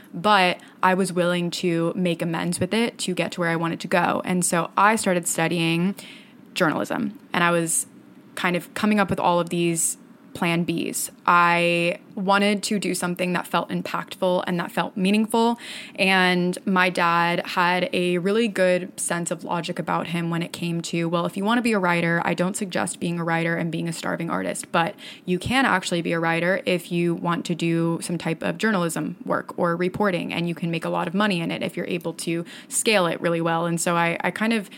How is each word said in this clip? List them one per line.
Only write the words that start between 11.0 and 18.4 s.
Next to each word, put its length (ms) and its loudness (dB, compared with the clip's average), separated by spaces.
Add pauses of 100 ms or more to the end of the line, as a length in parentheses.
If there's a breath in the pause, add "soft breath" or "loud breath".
I 720 4 (160)
wanted 500 2
to 140 0
do 160 -2
something 380 -2
that 140 -2
felt 240 -2
impactful 760 -2
and 140 -2
that 100 -6
felt 260 -4
meaningful. 640 2 (380 loud breath)
And 680 2
my 240 4
dad 560 2
had 460 2
a 260 0
really 300 2